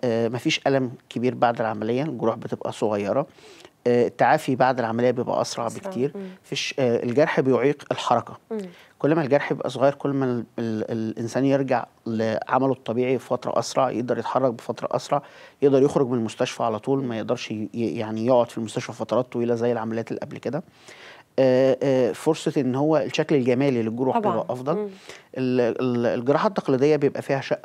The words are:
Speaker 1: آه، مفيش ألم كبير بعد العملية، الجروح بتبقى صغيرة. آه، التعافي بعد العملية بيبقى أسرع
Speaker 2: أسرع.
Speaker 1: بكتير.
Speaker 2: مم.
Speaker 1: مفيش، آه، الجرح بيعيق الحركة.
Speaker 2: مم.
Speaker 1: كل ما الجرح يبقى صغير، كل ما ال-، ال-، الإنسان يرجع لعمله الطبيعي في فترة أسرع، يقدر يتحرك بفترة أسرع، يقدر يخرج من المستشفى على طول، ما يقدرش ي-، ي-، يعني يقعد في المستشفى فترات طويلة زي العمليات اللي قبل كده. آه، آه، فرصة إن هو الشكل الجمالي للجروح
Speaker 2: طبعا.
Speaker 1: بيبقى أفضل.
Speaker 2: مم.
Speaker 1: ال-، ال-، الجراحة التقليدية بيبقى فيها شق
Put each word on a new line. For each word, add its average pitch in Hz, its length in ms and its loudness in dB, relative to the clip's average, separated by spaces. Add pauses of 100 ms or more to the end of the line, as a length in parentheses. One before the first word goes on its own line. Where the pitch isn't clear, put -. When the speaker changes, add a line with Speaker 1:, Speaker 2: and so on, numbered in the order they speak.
Speaker 1:
آه، 117 260 2
مفيش 127 380 -2
ألم 131 240 2 (180)
كبير 117 260 -2
بعد 120 260 2
العملية، 110 420 -2
الجروح 113 320 -2
بتبقى - 360 -8
صغيرة. 104 560 0 (600)
آه، 120 200 4
التعافي 131 480 2
بعد 127 240 2
العملية 117 320 2
بيبقى 120 300 0
أسرع 120 260 -4
Speaker 2:
أسرع. 104 220 -10
Speaker 1:
بكتير. 143 260 -2
Speaker 2:
مم. 202 60 -12 (240)
Speaker 1:
مفيش، - 340 -6
آه، 120 240 2
الجرح 135 360 2
بيعيق 135 520 2
الحركة. - 460 -2 (140)
Speaker 2:
مم. 226 60 -6 (420)
Speaker 1:
كل 147 160 2
ما 165 60 2
الجرح 139 300 2
يبقى - 180 -4
صغير، 127 240 2
كل 139 160 -4
ما 139 160 0
ال-، 120 200 -2 (140)
ال-، 110 320 -4
الإنسان 117 540 -2
يرجع 135 400 2 (200)
لعمله 113 680 0
الطبيعي 123 460 -2
في - 60 -16
فترة - 340 -2
أسرع، 127 320 0
يقدر 120 260 -2
يتحرك 127 360 0
بفترة - 380 -8
أسرع، 139 300 -2 (400)
يقدر 135 220 6
يخرج 143 240 4
من 123 100 -2
المستشفى 120 460 -4
على 110 160 -2
طول، 135 240 -2
ما 120 140 -4
يقدرش 110 340 -4
ي-، 107 220 -6
ي-، 113 240 -2
يعني 110 280 -4
يقعد 120 260 4
في - 60 -10
المستشفى 113 360 -6
فترات - 380 -2
طويلة 120 240 -2
زي 117 160 0
العمليات 113 400 -4
اللي 110 100 -6
قبل - 160 -12
كده. 131 260 -6 (760)
آه، 131 440 6
آه، 131 280 2
فرصة 156 500 0
إن 123 140 0
هو 151 220 2
الشكل 151 380 0
الجمالي 127 480 2
للجروح 120 360 0
Speaker 2:
طبعا. 208 120 0
Speaker 1:
بيبقى 117 220 -2
أفضل. 131 220 -2
Speaker 2:
مم. 208 140 -4 (480)
Speaker 1:
ال-، 127 440 2
ال-، 120 240 0 (140)
الجراحة 143 280 2
التقليدية 147 480 2
بيبقى 143 260 0
فيها 135 200 -2
شق - 240 -4